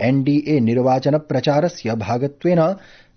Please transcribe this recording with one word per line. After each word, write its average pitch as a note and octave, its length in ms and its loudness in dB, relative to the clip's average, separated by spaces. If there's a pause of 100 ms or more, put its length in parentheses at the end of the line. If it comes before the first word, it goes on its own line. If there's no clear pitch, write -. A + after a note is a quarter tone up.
एनडीए C#3+ 580 0
निर्वाचन B2+ 580 2
प्रचारस्य C#3+ 760 -2
भागत्वेन D3 800 0 (420)